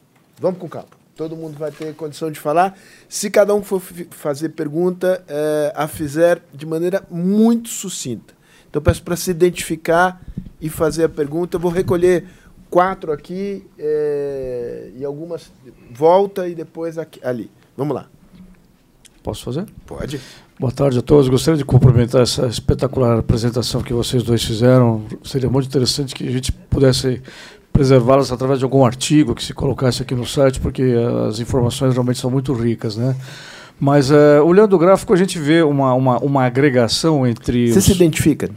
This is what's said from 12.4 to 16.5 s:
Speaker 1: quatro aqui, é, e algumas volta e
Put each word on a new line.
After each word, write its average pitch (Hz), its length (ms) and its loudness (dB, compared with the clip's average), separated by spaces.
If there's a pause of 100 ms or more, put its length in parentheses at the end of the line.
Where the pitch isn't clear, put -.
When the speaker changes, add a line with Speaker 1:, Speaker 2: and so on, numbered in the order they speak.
Speaker 1:
quatro 180 420 0
aqui, 190 520 -10 (140)
é, 139 1200 -6
e 135 80 -10
algumas 156 460 -12 (400)
volta 180 580 2
e 175 60 -10